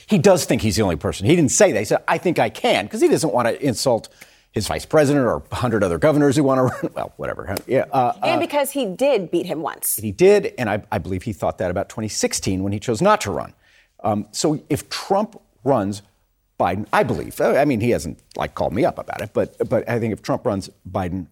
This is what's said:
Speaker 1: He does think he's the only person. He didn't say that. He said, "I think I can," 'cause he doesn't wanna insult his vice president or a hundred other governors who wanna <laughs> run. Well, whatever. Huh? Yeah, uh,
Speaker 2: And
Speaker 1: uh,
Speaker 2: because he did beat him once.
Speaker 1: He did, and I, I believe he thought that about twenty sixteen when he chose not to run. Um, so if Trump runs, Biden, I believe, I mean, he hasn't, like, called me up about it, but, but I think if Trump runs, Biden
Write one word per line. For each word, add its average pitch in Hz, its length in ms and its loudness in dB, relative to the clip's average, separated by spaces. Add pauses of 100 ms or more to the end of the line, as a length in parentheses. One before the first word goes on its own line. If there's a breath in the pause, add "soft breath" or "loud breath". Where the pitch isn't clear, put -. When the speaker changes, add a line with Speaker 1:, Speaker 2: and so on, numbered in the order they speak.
Speaker 1:
He - 120 2
does 180 260 4
think 131 180 0
he's 104 140 0
the 110 60 2
only 87 160 2
person. 95 280 -4
He 139 120 4
didn't 151 140 4
say 190 200 6
that. 107 80 -2
He 107 60 -2
said, - 240 0
"I 165 80 0
think 165 200 0
I 120 120 2
can," 120 400 0
'cause 220 100 -6
he 339 80 4
doesn't 160 260 2
wanna 117 200 2
insult 123 560 -2 (420 loud breath)
his 104 160 -4
vice 78 180 -4
president 143 400 4
or 80 240 0
a 107 60 -8
hundred 113 260 0
other 87 160 2
governors 147 380 4
who 151 80 2
wanna 131 200 2
<laughs> - 20 4
run. - 280 -4
Well, - 220 -8
whatever. 64 300 -8
Huh? 95 100 -6 (120)
Yeah, 123 260 2
uh, 123 180 2 (100)
Speaker 2:
And 320 200 0
Speaker 1:
uh, 349 40 0
Speaker 2:
because 285 260 -2
he 269 140 -2
did 202 460 0
beat 170 140 0
him 165 160 -6
once. - 340 -6
Speaker 1:
He 107 160 -4
did, 185 460 4
and 120 120 -2
I, 101 120 -2 (100)
I 107 60 -2
believe 90 260 -6
he 113 80 -4
thought 95 280 -4
that 90 120 -2
about 95 160 -4
twenty 110 220 -8
sixteen - 540 -2
when 101 100 -2
he 104 80 -4
chose 113 200 -2
not 208 200 4
to 101 100 -4
run. 58 220 -6 (500 soft breath)
Um, 104 300 -2
so 151 260 -2 (100)
if - 200 -4
Trump - 500 -2 (240)
runs, 104 380 0 (580)
Biden, 104 320 0
I 202 120 4
believe, 76 360 -4
I 135 240 4
mean, 139 160 2
he 117 120 2
hasn't, 85 280 -4 (160)
like, - 180 -4
called 67 200 -4
me 117 100 0
up - 160 0
about - 220 -10
it, 104 100 -10
but, - 380 -2
but 117 200 -2
I 120 80 -2
think 113 140 -2
if 95 100 -6
Trump - 240 -4
runs, 98 240 -2 (220)
Biden 92 400 -4